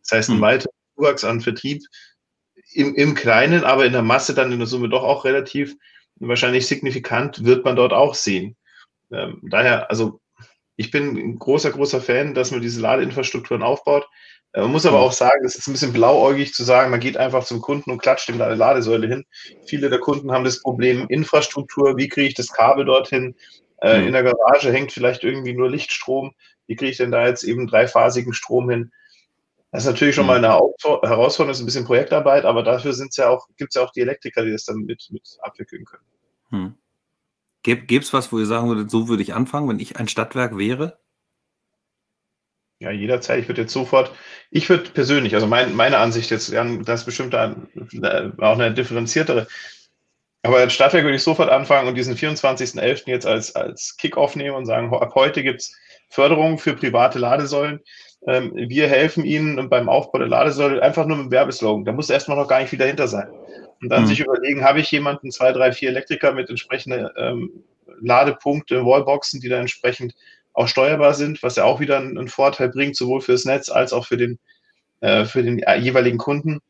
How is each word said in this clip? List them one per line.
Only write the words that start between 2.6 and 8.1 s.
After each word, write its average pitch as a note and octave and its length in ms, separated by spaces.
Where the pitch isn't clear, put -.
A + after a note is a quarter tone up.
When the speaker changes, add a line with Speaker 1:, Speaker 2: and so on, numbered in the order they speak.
Speaker 1:
im, C#3 220
im D3 180
Kleinen, C#3 520
aber C3+ 200
in B2 80
der A#2+ 80
Masse B2 320
dann B2+ 180
in A#2+ 60
der A#2 100
Summe A#2+ 220
doch B2+ 140
auch - 220
relativ C#3 500
wahrscheinlich B2 500
signifikant, B2+ 800
wird B2+ 180
man B2+ 120
dort B2 180
auch C#3 220